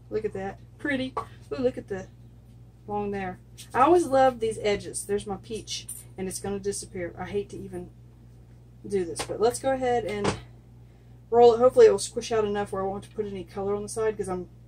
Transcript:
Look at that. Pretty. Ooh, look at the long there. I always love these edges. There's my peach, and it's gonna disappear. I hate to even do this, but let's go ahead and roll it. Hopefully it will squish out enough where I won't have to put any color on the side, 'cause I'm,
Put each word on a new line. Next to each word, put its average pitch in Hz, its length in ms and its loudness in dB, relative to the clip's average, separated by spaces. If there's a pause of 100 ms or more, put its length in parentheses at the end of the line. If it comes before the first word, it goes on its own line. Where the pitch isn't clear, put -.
Look 214 160 -6
at 202 80 -4
that. 190 260 -8 (180)
Pretty. 262 360 -4 (380)
Ooh, 277 100 -6
look 247 160 0
at 247 100 -14
the 190 200 -8 (800)
long 208 240 -4
there. 190 280 -8 (340)
I 233 80 2
always 330 240 6
love 262 340 4
these 220 220 -4
edges. 196 440 -2
There's 202 200 -4
my 202 120 -6
peach, - 500 -10 (300)
and 190 100 -6
it's 185 120 -8
gonna 196 200 -6
disappear. 190 580 -8
I 185 80 -10
hate 202 240 -6
to 196 80 -14
even 180 320 -12 (1000)
do 196 160 0
this, 165 180 -6
but - 200 -6
let's 240 160 2
go 269 140 -2
ahead 247 340 0
and 208 260 -2 (1000)
roll 240 240 10
it. - 20 -4
Hopefully 254 300 8
it 208 40 10
will 196 60 2
squish - 340 -6
out 220 140 2
enough 202 260 -2
where 190 120 -4
I - 20 -2
won't 196 200 -6
have - 60 -20
to - 40 -20
put 214 100 -4
any 196 180 -8
color 196 300 -4
on 208 80 -2
the 208 80 -10
side, 220 260 -2
'cause 196 140 -6
I'm, 180 180 -4 (200)